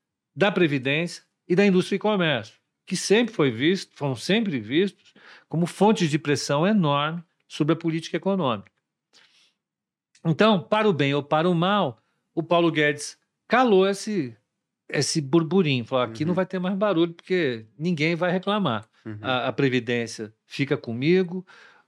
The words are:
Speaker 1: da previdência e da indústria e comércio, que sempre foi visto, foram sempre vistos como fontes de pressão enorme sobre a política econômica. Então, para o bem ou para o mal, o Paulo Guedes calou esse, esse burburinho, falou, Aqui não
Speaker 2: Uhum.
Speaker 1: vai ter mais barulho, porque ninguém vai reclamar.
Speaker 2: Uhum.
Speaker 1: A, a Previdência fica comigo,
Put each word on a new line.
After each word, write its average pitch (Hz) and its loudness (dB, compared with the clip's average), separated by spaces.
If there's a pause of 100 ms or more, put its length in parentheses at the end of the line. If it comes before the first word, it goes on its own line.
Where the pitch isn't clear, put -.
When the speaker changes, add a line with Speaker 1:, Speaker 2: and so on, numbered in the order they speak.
(360)
Speaker 1:
da 190 2
previdência 147 -2 (240)
e 180 0
da 202 6
indústria 185 2
e - -10
comércio, 165 -2 (300)
que 185 -6
sempre 220 2
foi 139 2
visto, 160 -2
foram 139 -4
sempre 185 -2
vistos 147 -2 (340)
como 160 -2
fontes 190 2
de 151 0
pressão 143 0
enorme 160 0 (260)
sobre 156 -2
a - 2
política 165 -4
econômica. 160 -2 (1500)
Então, 196 4
para 214 0
o 196 4
bem 139 0
ou 143 -2
para 160 2
o 175 2
mal, 175 0 (360)
o 160 -2
Paulo 170 2
Guedes 147 -2 (300)
calou 214 4
esse, 196 -4 (520)
esse 151 -2
burburinho, 147 0
falou, 127 0
Aqui 113 -8
não 175 -2
Speaker 2:
Uhum. 170 -2
Speaker 1:
vai 185 0
ter 185 -8
mais 180 -4
barulho, 175 0
porque 135 -4 (120)
ninguém 160 -2
vai 170 0
reclamar. 185 -2 (200)
Speaker 2:
Uhum. 107 -10
Speaker 1:
A, 127 -2
a 120 -2
Previdência 120 -2 (120)
fica 143 -4
comigo, 170 -2 (420)